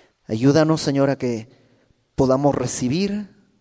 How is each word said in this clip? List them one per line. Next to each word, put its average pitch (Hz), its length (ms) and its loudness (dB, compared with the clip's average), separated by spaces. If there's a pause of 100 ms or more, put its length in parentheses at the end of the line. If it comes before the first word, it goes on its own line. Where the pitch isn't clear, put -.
(280)
Ayúdanos, 147 540 2
Señor, 139 280 0
a 135 80 -2
que 120 320 -6 (640)
podamos 135 400 2
recibir, 185 800 -4 (280)